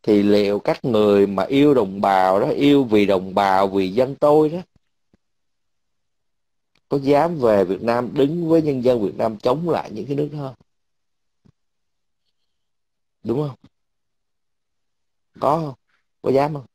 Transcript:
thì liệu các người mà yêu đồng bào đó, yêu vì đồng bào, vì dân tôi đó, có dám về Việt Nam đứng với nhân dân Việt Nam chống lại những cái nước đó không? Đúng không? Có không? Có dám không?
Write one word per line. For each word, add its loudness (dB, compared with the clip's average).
thì 2
liệu 2
các -4
người 4
mà -4
yêu 2
đồng -2
bào 2
đó, -2
yêu 2
vì 2
đồng -2
bào, 2
vì -2
dân -2
tôi 2
đó, -10
có -2
dám 0
về 4
Việt -4
Nam -2
đứng -2
với 2
nhân -4
dân 2
Việt -4
Nam -4
chống -2
lại -4
những -12
cái -6
nước -4
đó -12
không? -12
Đúng -4
không? -14
Có 0
không? -6
Có -2
dám 0
không? -12